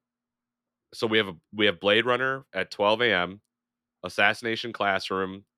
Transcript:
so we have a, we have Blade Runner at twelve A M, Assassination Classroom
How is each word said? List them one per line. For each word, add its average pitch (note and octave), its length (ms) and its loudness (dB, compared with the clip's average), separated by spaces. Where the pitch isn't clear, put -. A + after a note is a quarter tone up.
so A#2+ 140 -4
we A2 100 2
have G#2 100 2
a, E2+ 100 -12
we G#2 120 2
have F#2 160 2
Blade G#2 240 4
Runner C3 480 -2
at F#2+ 180 -6
twelve G#2+ 300 2
A A#2 120 2
M, F#2 280 -2
Assassination A2 680 0
Classroom F#2+ 720 -2